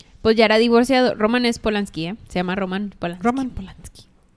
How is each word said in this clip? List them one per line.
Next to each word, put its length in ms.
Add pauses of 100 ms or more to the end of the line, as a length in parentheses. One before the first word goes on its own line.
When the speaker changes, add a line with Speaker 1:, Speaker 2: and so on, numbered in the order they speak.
(220)
Speaker 1:
pues, 140
ya 100
era 120
divorciado. 580
Roman 320
es 100
Polanski, 500
¿eh? 80 (120)
Se 80
llama 200
Roman 440
Polanski. 240
Speaker 2:
Roman 260
Polanski. 540 (340)